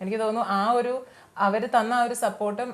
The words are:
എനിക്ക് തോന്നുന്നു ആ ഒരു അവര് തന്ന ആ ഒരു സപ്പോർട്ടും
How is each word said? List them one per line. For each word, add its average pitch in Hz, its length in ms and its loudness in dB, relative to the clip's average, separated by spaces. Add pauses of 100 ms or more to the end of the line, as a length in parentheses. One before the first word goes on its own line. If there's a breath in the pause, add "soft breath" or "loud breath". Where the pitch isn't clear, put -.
എനിക്ക് 196 160 -4
തോന്നുന്നു 220 320 -2
ആ 202 220 2
ഒരു 247 340 0 (320 soft breath)
അവര് 208 300 2
തന്ന 233 260 2
ആ 240 100 4
ഒരു 240 100 -2
സപ്പോർട്ടും 214 600 -2